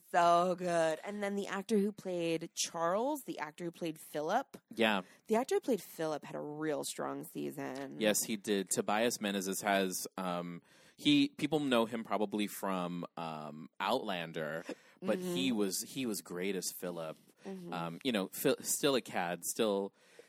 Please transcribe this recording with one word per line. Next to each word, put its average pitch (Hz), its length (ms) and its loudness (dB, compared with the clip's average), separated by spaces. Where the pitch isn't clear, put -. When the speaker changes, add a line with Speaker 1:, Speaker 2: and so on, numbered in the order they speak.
Speaker 1:
so 175 480 6
good. 170 460 2
And 208 180 -6
then 202 140 0
the 202 120 -2
actor 196 280 0
who 202 160 4
played 170 600 -2
Charles, 208 720 0
the 170 120 -8
actor 151 260 -8
who 170 60 -4
played 160 280 -4
Philip. 175 460 -2
Speaker 2:
Yeah. 196 280 4
Speaker 1:
The 220 80 4
actor 277 200 2
who 403 40 0
played 220 220 0
Philip 156 420 -4
had 151 100 -10
a 151 60 -6
real 147 420 -2
strong 139 520 -6
season. 139 640 -6
Speaker 2:
Yes, 107 260 4
he 113 120 -2
did. 98 340 0
Tobias 110 500 2
Menzies 98 400 0
has, 98 460 2
um, 87 460 -4
he, 143 400 6
people 151 240 0
know 123 240 4
him 113 200 -4
probably 104 420 0
from, 90 580 -2
um, 78 500 -8
Outlander, 85 840 -2
but 185 160 0
he 180 320 0
Speaker 1:
Mm-hmm. 113 80 0
Speaker 2:
was, - 280 0
he 131 200 -6
was 98 160 -4
great 92 340 -4
as - 240 -4
Philip. 85 380 -6
Speaker 1:
Mm-hmm. 185 280 -10
Speaker 2:
Um, 85 280 -4
you 131 100 0
know, 98 200 0
Phil, - 300 2
still - 320 2
a 117 80 2
cad, 87 420 -2
still, 101 480 2